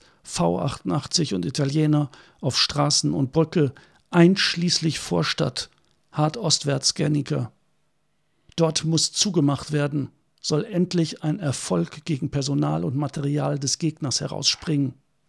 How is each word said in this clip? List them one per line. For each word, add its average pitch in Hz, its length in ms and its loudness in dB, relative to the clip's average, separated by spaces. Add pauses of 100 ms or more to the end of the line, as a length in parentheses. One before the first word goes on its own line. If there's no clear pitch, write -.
(240)
V 170 380 0
achtundachtzig 147 720 -2
und 165 120 -2
Italiener 147 640 2 (300)
auf - 180 -2
Straßen 147 560 0
und 139 200 0
Brücke, 156 400 2 (360)
einschließlich 170 880 4
Vorstadt, - 720 -2 (440)
hart 151 240 0
ostwärts 143 580 0
Guernica. 147 560 -2 (1040)
Dort 160 300 0
muss 160 260 2
zugemacht 147 600 0
werden, 147 380 -2 (280)
soll 147 240 0
endlich 175 600 0
ein 151 160 -2
Erfolg 170 640 -2
gegen 135 260 -2
Personal 147 540 0
und 127 100 -2
Material 143 640 -2
des 135 200 -2
Gegners 151 420 -2
herausspringen.“ 143 720 -2 (360)